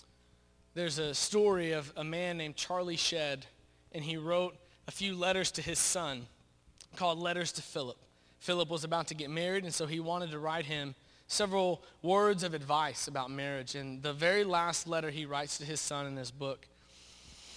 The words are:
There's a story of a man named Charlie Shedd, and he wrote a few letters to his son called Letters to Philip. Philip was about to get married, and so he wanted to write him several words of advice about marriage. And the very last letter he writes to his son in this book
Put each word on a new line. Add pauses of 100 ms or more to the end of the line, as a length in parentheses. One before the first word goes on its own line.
(760)
There's
a
story
of
a
man
named
Charlie
Shedd, (460)
and
he
wrote (320)
a
few
letters
to
his
son (720)
called
Letters
to
Philip. (480)
Philip
was
about
to
get
married,
and
so
he
wanted
to
write
him (340)
several (200)
words
of
advice
about
marriage.
And
the
very
last
letter
he
writes
to
his
son
in
this
book (880)